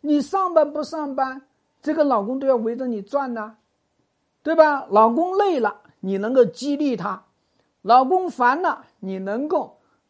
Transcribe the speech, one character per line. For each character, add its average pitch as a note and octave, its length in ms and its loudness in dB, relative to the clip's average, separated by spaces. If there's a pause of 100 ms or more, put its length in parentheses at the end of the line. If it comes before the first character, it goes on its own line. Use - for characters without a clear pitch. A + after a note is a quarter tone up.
你 D4 200 0
上 F#4 320 -2
班 D4+ 200 2
不 D4+ 100 -6
上 D4 320 -8
班， C4 280 -6 (380)
这 D4+ 140 -4
个 D#4+ 80 2
老 B3+ 200 2
公 B3 160 -6
都 C#4 80 -4
要 C4+ 100 2
围 A#3 200 -4
着 C4 100 -6
你 A3+ 140 -6
转 C4+ 320 -6
呐， A3 240 -10 (840)
对 D#4 120 0
吧？ D4+ 360 4
老 G#3+ 180 6
公 F4 300 0
累 F#4+ 220 0
了， G#3 200 -2 (200)
你 G3 180 -4
能 A3 160 -4
够 B3+ 100 8
激 C#4+ 320 -4
励 C#4 200 -2
他； F#3 280 -8 (560)
老 B3 240 6
公 F#4 240 0
烦 B3+ 320 0
了， E4 240 -4 (140)
你 F#3+ 220 -8
能 G#3 260 -6
够， D4+ 320 -4 (320)